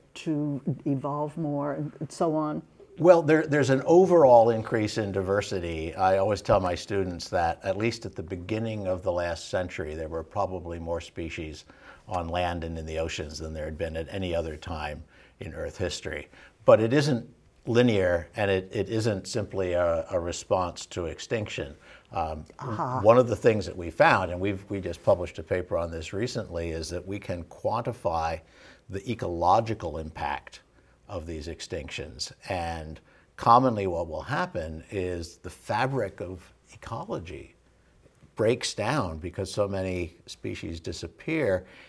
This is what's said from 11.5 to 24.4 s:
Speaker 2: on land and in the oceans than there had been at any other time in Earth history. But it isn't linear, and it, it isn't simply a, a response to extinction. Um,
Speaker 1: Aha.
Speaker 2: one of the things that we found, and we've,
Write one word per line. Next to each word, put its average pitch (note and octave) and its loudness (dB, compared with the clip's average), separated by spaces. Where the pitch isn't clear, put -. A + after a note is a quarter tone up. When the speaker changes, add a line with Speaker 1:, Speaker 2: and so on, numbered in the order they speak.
Speaker 2:
on F2 -4
land F2 -2
and E2 -8
in D#2+ -8
the D#2+ -6
oceans D#2 -6
than D#2 -8
there D#2 -8
had D#2 -8
been D#2+ -4
at D#2+ -6
any F#2 -4
other D#2+ -4
time D2+ -8
in D#2+ -12
Earth D2+ -8
history. D2+ -6
But A2 10
it A2+ 2
isn't C#3 2
linear, G2+ 4
and G2+ 2
it, F#2 0
it F#2+ -2
isn't G#2+ 0
simply G2 -4
a, E2+ 2
a F#2 0
response F2 -2
to - -6
extinction. D#2+ -6
Um, D#2+ -4
Speaker 1:
Aha. B2+ -4
Speaker 2:
one A#2 8
of B2 6
the A2+ -2
things G#2+ 2
that F#2 -10
we F2 -8
found, A2 4
and F2 -6
we've, G2 -2